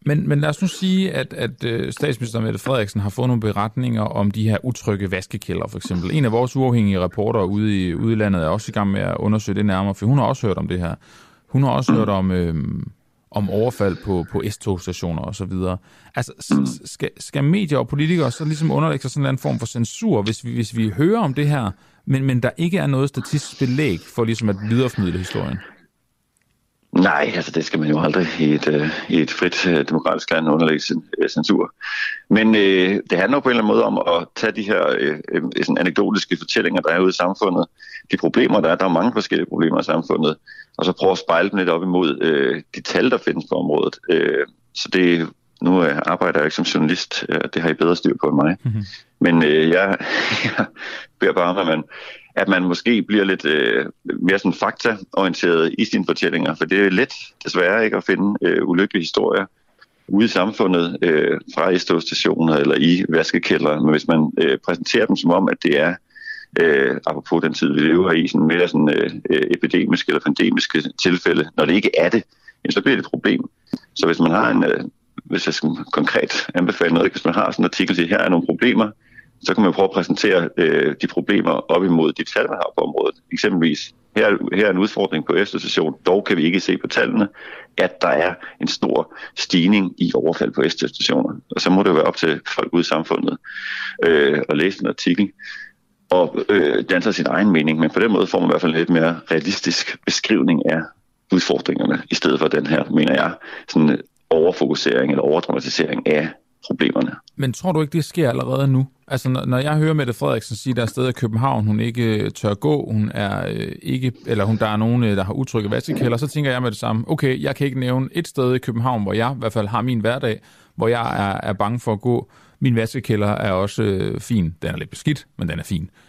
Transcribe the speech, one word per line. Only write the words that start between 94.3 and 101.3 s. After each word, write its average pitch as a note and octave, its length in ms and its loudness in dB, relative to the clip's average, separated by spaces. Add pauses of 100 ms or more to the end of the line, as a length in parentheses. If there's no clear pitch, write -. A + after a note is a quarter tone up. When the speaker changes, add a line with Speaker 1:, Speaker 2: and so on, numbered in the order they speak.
Speaker 2:
at D2 80 0
læse F2+ 260 0
en - 60 -2
artikel F#2+ 420 0 (800)
og, - 380 2
øh, D2+ 420 2
danne C3+ 120 2
sig G#2+ 120 0
sin - 120 -2
egen F#2 240 2
mening, D#2 280 2
men - 120 2
på - 100 0
den A2 120 4
måde F#2 140 4
får F2+ 140 0
man F2 80 2
i E2 40 4
hvert D#2+ 80 2
fald E2 120 0
en E2 60 0
lidt E2 120 2
mere E2 300 2 (100)
realistisk E2 760 -2
beskrivning - 640 2
af D#2+ 120 0 (500)